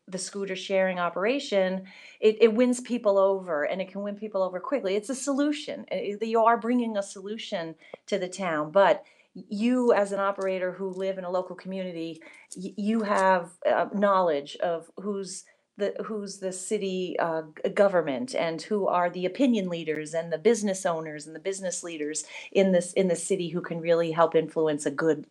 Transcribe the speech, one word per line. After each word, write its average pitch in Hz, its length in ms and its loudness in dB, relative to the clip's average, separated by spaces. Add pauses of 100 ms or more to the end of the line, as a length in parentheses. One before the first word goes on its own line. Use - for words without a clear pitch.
the 185 120 -8
scooter 196 360 -6
sharing 185 460 0
operation. 190 800 0 (380)
It, 214 200 6
it 226 140 8
wins 247 260 4
people 220 380 2
over, 185 460 2
and 190 160 -4
it 185 80 -6
can 202 140 -10
win 202 120 -6
people 202 300 -4
over 180 160 -4
quickly. 196 340 -2
It's 208 160 -4
a 269 60 -4
solution. 285 760 -2
I, 190 320 -4
you 226 220 2
are 233 120 8
bringing 226 400 0
a 202 60 0
solution 196 720 -8 (320)
to 208 100 -2
the 180 120 -4
town, 160 420 -2
but 180 320 6 (320)
you 233 580 2
as 196 200 4
an 196 80 -2
operator 190 500 0
who 190 200 -6
live 190 280 -4
in 185 60 -8
a 175 60 -6
local 185 260 -2
community, 170 640 -8 (340)
y-, 185 200 -10
you 220 260 0
have, 190 480 2 (180)
uh, 117 240 4
knowledge 190 720 2
of 170 260 -2 (100)
who's 190 440 -8 (360)
the, 196 160 -2 (120)
who's 202 320 -8
the 190 140 -4
city, 185 640 -4
uh, 160 240 0 (220)
g-, 196 60 0
government 160 640 2
and 165 280 -2
who 202 240 -2
are 175 240 2
the 180 160 -4
opinion 208 420 2
leaders 156 460 -6
and 170 180 -4
the 156 60 -2
business 202 480 2
owners 156 400 -4
and 160 80 -14
the 156 60 -12
business 185 420 -6
leaders 151 420 -6 (280)
in 190 180 6
this, 180 220 2
in 190 160 2
the 170 80 2
city 170 320 -2
who 165 120 -4
can 170 200 -6
really 165 320 2
help 160 240 6
influence 156 500 2
a 151 40 2
good 147 400 2